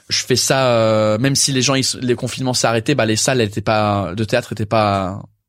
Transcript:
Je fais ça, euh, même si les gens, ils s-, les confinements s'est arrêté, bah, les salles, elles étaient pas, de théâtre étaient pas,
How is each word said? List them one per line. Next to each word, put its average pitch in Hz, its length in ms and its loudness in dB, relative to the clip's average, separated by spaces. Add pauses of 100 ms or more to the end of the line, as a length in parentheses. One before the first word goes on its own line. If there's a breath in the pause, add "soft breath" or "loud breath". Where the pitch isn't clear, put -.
Je - 160 -4
fais 127 100 0
ça, 135 320 2
euh, 110 520 4
même 139 180 0
si - 160 0
les 131 100 0
gens, 135 140 0
ils 131 40 0
s-, - 220 -4
les 123 140 0
confinements 127 380 -4
s'est - 120 0
arrêté, 117 300 0
bah, 117 100 2
les 110 80 2
salles, 127 260 0
elles 110 60 2
étaient 101 140 -6
pas, 104 560 0
de 113 80 -2
théâtre 120 280 -2
étaient 110 140 -6
pas, 101 560 0 (260)